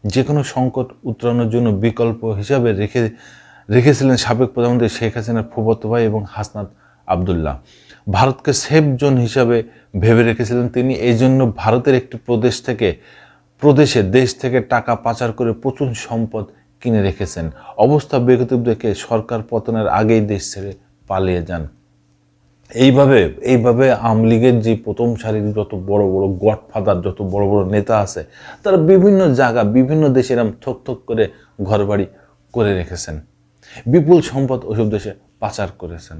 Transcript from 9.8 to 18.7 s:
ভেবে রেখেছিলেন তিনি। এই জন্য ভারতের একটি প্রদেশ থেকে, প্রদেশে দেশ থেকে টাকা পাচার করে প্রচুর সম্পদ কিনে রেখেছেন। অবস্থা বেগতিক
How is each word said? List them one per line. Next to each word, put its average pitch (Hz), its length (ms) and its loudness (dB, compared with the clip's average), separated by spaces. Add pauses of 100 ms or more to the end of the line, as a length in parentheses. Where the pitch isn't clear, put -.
ভেবে 113 280 6
রেখেছিলেন 120 360 -2 (100)
তিনি। 127 160 0 (160)
এই 117 140 2
জন্য 131 180 4 (220)
ভারতের 123 380 2
একটি - 160 -16 (100)
প্রদেশ 117 280 0 (120)
থেকে, 113 220 -2 (760)
প্রদেশে 139 380 4 (160)
দেশ 127 120 4 (140)
থেকে 127 160 -2 (140)
টাকা 120 200 -2 (120)
পাচার 117 340 -4
করে 117 120 0 (120)
প্রচুর 135 260 -4 (180)
সম্পদ 113 380 -6 (360)
কিনে 113 280 0
রেখেছেন। 87 380 -6 (380)
অবস্থা 143 320 0 (100)
বেগতিক 123 340 2 (100)